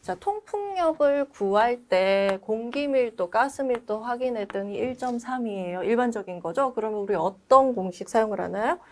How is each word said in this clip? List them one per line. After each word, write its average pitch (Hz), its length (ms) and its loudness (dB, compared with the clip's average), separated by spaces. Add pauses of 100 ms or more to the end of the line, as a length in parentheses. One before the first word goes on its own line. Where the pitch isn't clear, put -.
자, 359 120 -4
통풍력을 339 1120 0
구할 220 580 0
때 196 540 2
공기 240 460 -4
밀도, 233 420 0
가스 269 320 0
밀도 233 400 -2
확인했더니 220 760 -4
일 254 220 -4
점 247 200 -4
삼이에요. 202 640 -4
일반적인 220 580 0
거죠? 247 340 0
그러면 214 240 -2
우리 202 160 -2
어떤 247 600 4
공식 190 360 -6
사용을 214 280 0
하나요? 202 400 -2 (140)